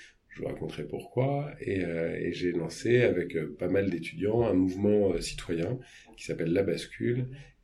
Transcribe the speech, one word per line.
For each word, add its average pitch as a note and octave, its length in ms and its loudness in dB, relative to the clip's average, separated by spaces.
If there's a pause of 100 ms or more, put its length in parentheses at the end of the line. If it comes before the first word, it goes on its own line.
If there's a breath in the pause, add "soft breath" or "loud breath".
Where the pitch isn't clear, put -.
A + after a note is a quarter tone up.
(300 loud breath)
Je - 120 -14
vous D#2 60 -4
raconterai D#2 400 -8
pourquoi. C#3 640 -2 (100)
Et, G2 240 -2
euh, E2+ 320 -2
et E2 160 -2
j'ai F2+ 200 0
lancé A2 500 2
avec, F2+ 320 2
euh, D2+ 220 -4
pas F2+ 100 -2
mal F#2+ 240 2
d'étudiants E2+ 500 0
un A2 120 4
mouvement, F#2+ 600 4
euh, E2 80 -2
citoyen F2+ 560 -4 (400 loud breath)
qui - 80 -16
s'appelle E2 280 -2
La G2 100 4
Bascule A#2 640 -2 (340 loud breath)